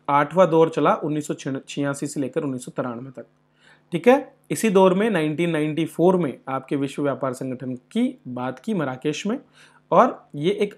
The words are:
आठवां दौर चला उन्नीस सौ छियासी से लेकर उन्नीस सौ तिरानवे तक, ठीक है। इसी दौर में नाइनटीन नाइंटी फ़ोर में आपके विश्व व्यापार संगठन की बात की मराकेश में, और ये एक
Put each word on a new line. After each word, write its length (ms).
आठवां 420
दौर 180
चला 260
उन्नीस 320
सौ 80
छियासी 380
से 140
लेकर 220
उन्नीस 220
सौ 120
तिरानवे 340
तक, 160
ठीक 160
है। 260
इसी 200
दौर 240
में 160
नाइनटीन 400
नाइंटी 340
फ़ोर 320
में 220
आपके 280
विश्व 260
व्यापार 300
संगठन 420
की 540
बात 300
की 160
मराकेश 520
में, 120
और 440
ये 180
एक 260